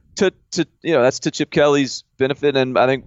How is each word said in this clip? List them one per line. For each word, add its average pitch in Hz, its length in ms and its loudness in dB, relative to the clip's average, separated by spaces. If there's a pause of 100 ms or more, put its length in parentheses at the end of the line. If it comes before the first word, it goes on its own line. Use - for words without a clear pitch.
(160)
to, 185 160 0 (200)
to, 170 140 -2 (160)
you 165 100 -4
know, 127 100 2
that's 127 180 0
to 156 100 -4
Chip - 200 -6
Kelly's 143 520 0 (140)
benefit. 135 400 -2
And 127 220 0
I 123 80 4
think, 131 200 -2